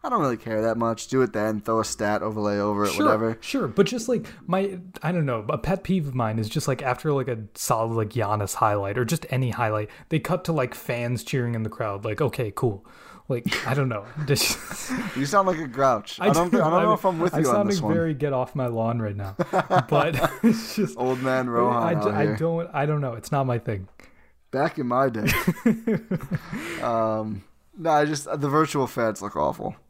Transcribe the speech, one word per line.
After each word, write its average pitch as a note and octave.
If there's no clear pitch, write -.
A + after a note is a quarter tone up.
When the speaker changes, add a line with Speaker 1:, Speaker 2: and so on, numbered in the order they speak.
Speaker 1:
I -
don't A#3
really B2
care A2
that A2+
much. A2+
Do C3
it A#2
then. G#2+
Throw A2+
a G#2
stat G#2
overlay G#2
over G#2
it, F#2+
Speaker 2:
Sure, G2+
Speaker 1:
whatever. A2+
Speaker 2:
sure. A#3+
But F#3+
just, A#3
like, A#3
my, F#3+
I D#3
don't E3
know, A#2
a D3
pet F#3+
peeve F3
of B2+
mine A2+
is A2
just, -
like, C3
after, C3+
like, C3
a A#2+
solid, A2+
like, A2
Giannis G#2+
highlight G#2
or B2
just D#3
any B2+
highlight, G#2+
they D#3+
cut F3
to, E3+
like, C3
fans A#2+
cheering A#2+
in A2
the A2
crowd. G#2
Like, A2
okay, A#2+
cool. G#2+
Like, -
I A#2+
don't C3+
know. G#2
<laughs> D3+
Just -
Speaker 1:
You C#3
sound G3
like F3
a D#3
grouch. B2
Speaker 2:
I F#3
Speaker 1:
I -
don't E3+
Speaker 2:
do. -
Speaker 1:
thi-, G#3+
I D#3
don't F3
know G#3+
Speaker 2:
I'm, -
Speaker 1:
if -
I'm F3+
with F3
Speaker 2:
I'm D3
Speaker 1:
you C#3
on B2
this G3+
Speaker 2:
sounding D#3
Speaker 1:
one. D#3+
Speaker 2:
very E3
get C#3
off B2+
my C3
lawn A#2
right G#2
now. G2
Speaker 1:
<laughs> F3+
Speaker 2:
But D3
<laughs> -
it's A3+
just G3+
Speaker 1:
Old B2+
man C3
Rohan A#2+
Speaker 2:
I, -
Speaker 1:
out G#2
Speaker 2:
I G#2
Speaker 1:
here. G#2
Speaker 2:
don't, E3
I C#3+
don't D3+
know. B2+
It's -
not C3+
my A#2+
thing. G2+
Speaker 1:
Back -
in C#3
my B2+
day. A2
Speaker 2:
<laughs> A3+
Speaker 1:
Um, A2
no, E3
I D3+
just, D3+
the C#3+
virtual D3
fans A2+
look G2+
awful. D2